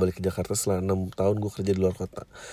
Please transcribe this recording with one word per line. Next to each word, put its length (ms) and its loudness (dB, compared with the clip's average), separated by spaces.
balik 160 0
ke 40 -4
Jakarta 280 -2
setelah 320 0
enam 320 0
tahun 240 2
gue 120 -2
kerja 200 0
di 80 2
luar 160 4
kota. 320 -8